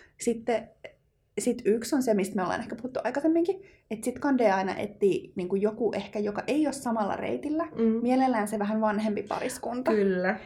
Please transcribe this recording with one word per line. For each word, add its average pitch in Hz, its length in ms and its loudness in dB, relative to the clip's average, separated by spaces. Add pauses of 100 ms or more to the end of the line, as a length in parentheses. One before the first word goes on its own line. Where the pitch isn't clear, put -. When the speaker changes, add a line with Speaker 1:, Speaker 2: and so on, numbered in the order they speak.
(200)
Speaker 1:
sitten 233 480 -2 (720)
sit 240 260 -2
yksi 226 300 2
on 262 80 2
se, 226 120 2
mistä 202 220 0
me 190 60 0
ollaan 165 180 -2
ehkä - 160 -8
puhuttu - 280 -6
aikaisemminkin, 330 580 2 (280)
et 220 140 -8
sit 254 140 -4
kandee 240 340 4
aina 190 240 0
etsii - 600 0
niinku 185 200 -2
joku 214 360 0
ehkä, 196 260 -6
joka 208 280 -2
ei 294 200 2
oo 269 60 0
samalla 226 440 -2
reitillä. 294 480 -2
Speaker 2:
Mm. 311 180 -4 (200)
Speaker 1:
Mielellään 247 460 2
se 214 100 -2
vähän 208 220 0
vanhempi 214 420 0
pariskunta. 247 680 -4
Speaker 2:
Kyllä. 196 560 2